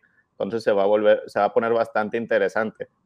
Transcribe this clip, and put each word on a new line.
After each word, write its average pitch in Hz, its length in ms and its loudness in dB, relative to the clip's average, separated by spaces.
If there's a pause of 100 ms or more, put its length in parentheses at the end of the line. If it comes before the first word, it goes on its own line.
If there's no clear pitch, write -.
(320)
entonces 107 320 -6
se 117 80 2
va 98 120 2
a 98 40 2
volver, 107 380 4
se - 140 -6
va 104 60 4
a 101 80 -2
poner 117 200 0
bastante 110 440 -2
interesante. 110 680 -2 (180)